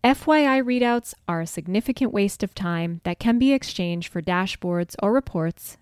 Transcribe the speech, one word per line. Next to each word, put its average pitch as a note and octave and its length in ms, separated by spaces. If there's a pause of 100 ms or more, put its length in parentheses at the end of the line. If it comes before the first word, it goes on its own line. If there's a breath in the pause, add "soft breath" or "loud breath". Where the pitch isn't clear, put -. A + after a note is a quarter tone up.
F C4 240
Y D4+ 180
I C4+ 160
readouts A#3+ 540 (120)
are E3 140
a E3 60
significant G#3 680
waste G3+ 300
of F#3+ 100
time E3+ 500
that F3 140
can A#3 220
be C4 120
exchanged F3 580
for F3 120
dashboards F3 800
or G3+ 100
reports F3 720